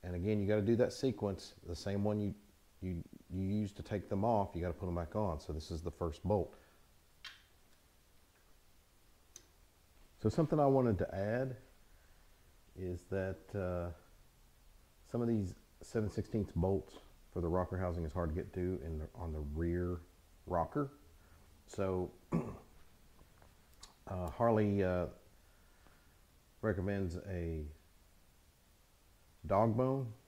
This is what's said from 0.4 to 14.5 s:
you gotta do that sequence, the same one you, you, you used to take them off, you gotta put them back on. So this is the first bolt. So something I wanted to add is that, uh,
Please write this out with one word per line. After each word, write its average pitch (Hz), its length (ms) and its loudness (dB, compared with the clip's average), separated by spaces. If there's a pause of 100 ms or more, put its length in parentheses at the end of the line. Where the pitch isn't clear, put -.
you 98 60 2
gotta 107 160 4
do 113 140 4
that 120 160 4
sequence, 104 600 -2 (120)
the 85 100 -6
same 101 280 -2
one 107 160 2
you, 101 140 -2 (460)
you, 92 220 -4 (260)
you 92 160 -4
used 101 320 -2
to - 60 -12
take 98 260 -4
them 98 160 0
off, 107 300 2
you 85 60 -4
gotta 87 120 -2
put 98 140 -6
them 87 80 -2
back 85 220 -4
on. 92 240 0
So - 120 -10
this 78 180 -8
is 82 120 -6
the 85 80 -4
first 82 340 -6
bolt. 90 300 0 (3750)
So 110 60 2
something 151 300 2
I 143 80 6
wanted 127 320 6
to 90 160 -2
add 117 420 -2 (1200)
is 90 340 -4
that, 95 280 0 (160)
uh, 90 360 -2 (1200)